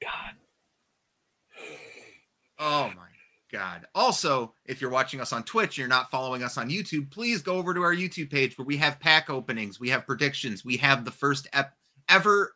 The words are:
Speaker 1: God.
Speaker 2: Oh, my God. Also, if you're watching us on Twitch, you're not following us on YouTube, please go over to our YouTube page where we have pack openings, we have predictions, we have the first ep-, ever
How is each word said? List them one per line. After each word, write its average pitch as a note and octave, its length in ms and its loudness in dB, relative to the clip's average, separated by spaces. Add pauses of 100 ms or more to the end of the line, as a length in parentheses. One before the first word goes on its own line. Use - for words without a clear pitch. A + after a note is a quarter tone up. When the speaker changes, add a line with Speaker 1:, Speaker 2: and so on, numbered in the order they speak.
Speaker 1:
God. - 320 -12 (2250)
Speaker 2:
Oh, D3 380 0
my F2 100 -20 (440)
God. F#2 440 -8
Also, D#3+ 600 2 (100)
if C3 160 -10
you're C3 100 -4
watching C3 300 -2
us A#2+ 120 -8
on A#2 120 -2
Twitch, A3 340 -2
you're B2+ 100 -4
not B2+ 220 4
following B2+ 320 -4
us B2 160 -6
on A#2+ 120 -4
YouTube, D3+ 400 -4
please A3+ 320 -2
go F#3 140 -2
over F3+ 180 -2
to F3+ 80 0
our F3 120 4
YouTube F3 360 -4
page C3+ 260 2
where B2+ 100 -10
we C#3+ 100 -2
have D3 240 2
pack D#3 300 6
openings, A2+ 500 -6
we B2 100 -6
have B2+ 160 0
predictions, C3+ 580 -2
we B2 120 -4
have C3+ 280 4
the B2 60 -8
first C#3 420 -2
ep-, - 220 0 (340)
ever G3 480 6